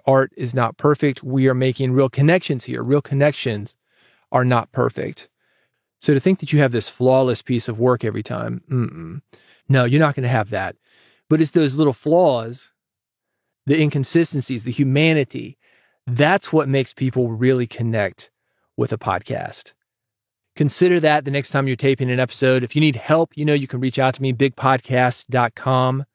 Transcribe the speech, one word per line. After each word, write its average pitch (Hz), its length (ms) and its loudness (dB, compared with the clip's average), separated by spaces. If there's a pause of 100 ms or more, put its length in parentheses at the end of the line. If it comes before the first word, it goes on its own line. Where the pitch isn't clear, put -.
art 131 300 4
is 120 180 -8
not 120 240 -2
perfect. 147 460 0
We 131 240 0
are 131 60 4
making 127 400 -2
real 135 160 2
connections 147 560 0
here. 120 180 -8
Real 135 180 2
connections 131 760 -2 (540)
are 127 140 2
not 123 260 0
perfect. - 580 -4 (720)
So 151 120 2
to 139 60 4
think 185 200 2
that - 140 -8
you 151 60 6
have 135 120 4
this 117 180 -2
flawless 127 520 2
piece 120 260 -2
of 110 120 -8
work 123 240 2
every 110 200 -4
time, 117 460 -8
mm-mm. 110 520 -6 (460)
No, 131 180 4
you're 127 140 2
not 147 160 2
gonna 131 120 -4
have 113 220 0
that. 92 260 -6 (540)
But 156 120 4
it's 156 100 0
those 147 240 2
little 147 180 2
flaws, 131 800 0 (920)
the 147 140 2
inconsistencies, 143 840 0
the 127 80 -8
humanity, 139 840 0 (500)
that's 147 440 2
what 156 160 2
makes 135 260 0
people 123 380 -2
really 123 360 0
connect 110 640 -6 (440)
with 120 160 -2
a 110 60 -4
podcast. - 760 -6 (840)
Consider 175 460 2
that 151 240 2
the 139 60 -6
next 139 200 -4
time 135 160 0
you're 131 80 -2
taping 131 340 0
an 123 100 -2
episode. 127 440 0
If 120 120 -6
you 151 60 2
need 151 140 4
help, 156 420 0
you 147 80 -4
know 151 80 2
you 143 140 -2
can 127 120 -8
reach 131 200 -4
out 131 160 2
to - 80 -8
me, 135 80 0
big 127 240 0
podcast 127 720 0
dot 120 260 -2
com. 131 600 -2